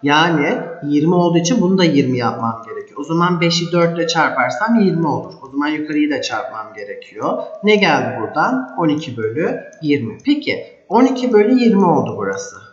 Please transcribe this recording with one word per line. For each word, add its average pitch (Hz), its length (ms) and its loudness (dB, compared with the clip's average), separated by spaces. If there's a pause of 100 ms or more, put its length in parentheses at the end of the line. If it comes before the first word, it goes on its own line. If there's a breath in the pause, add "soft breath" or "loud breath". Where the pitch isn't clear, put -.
Yani 160 560 2 (260)
yirmi 147 300 2
olduğu 175 240 4
için 196 220 0
bunu 185 180 2
da 180 60 4
yirmi 135 340 2
yapmam 117 500 -4
gerekiyor. - 320 -14
O 143 40 -8
zaman 170 360 0
beşi 170 320 0
dört 170 260 2
ile 165 80 0
çarparsam 165 760 0
yirmi 165 260 2
olur. 127 360 -4
O 135 80 -20
zaman 143 180 -2
yukarıyı 151 420 -2
da 131 120 -2
çarpmam 107 520 -8
gerekiyor. 104 680 -8 (220 loud breath)
Ne 214 120 4
geldi 131 440 2
buradan? 190 580 -2
On 165 100 0
iki 147 280 -2
bölü 123 440 -2 (220)
yirmi. 143 420 -2
Peki 285 420 -2 (220)
on 226 160 4
iki 254 280 0
bölü 220 280 4
yirmi 196 260 4
oldu 127 300 0
burası. 98 400 -8 (160)